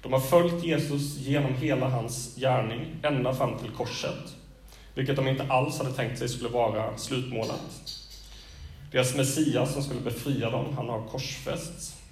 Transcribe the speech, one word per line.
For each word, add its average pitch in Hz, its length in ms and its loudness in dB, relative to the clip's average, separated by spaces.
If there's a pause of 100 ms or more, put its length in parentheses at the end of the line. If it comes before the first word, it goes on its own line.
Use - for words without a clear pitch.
De - 100 -2
har 135 80 6
följt 170 440 6
Jesus 143 520 0
genom 135 380 2
hela 127 340 2
hans 117 480 -2
gärning, 117 640 2
ända 131 320 2
fram 127 240 0
till 113 120 -6
korset, - 680 -4 (580)
vilket 139 220 2
de 135 120 2
inte 135 200 0
alls 127 300 2
hade 131 140 0
tänkt 113 260 -2
sig 123 100 -2
skulle 120 200 -4
vara 113 480 2
slutmålet. 120 640 -2 (1300)
Deras 127 240 4
Messias - 560 4
som 139 100 -2
skulle - 180 -4
befria 120 500 -2
dem, 127 140 0 (120)
han 120 120 -2
har 113 200 -4
korsfästs. - 880 -6 (160)